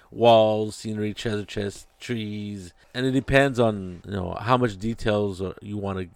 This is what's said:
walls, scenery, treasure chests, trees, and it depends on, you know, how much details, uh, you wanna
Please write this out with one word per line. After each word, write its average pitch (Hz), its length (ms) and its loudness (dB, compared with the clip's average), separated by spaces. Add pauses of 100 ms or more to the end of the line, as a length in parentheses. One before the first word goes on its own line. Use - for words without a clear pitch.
(100)
walls, 110 640 6
scenery, 107 380 -6
treasure 104 300 -6
chests, - 420 -8 (140)
trees, 104 720 -8 (220)
and 127 120 -2
it 131 60 2
depends 135 480 4
on, 95 440 0
you 92 80 -14
know, 90 280 -4
how 117 160 2
much 120 220 0
details, 104 600 -2
uh, 92 220 -6
you 104 140 -10
wanna 98 400 -6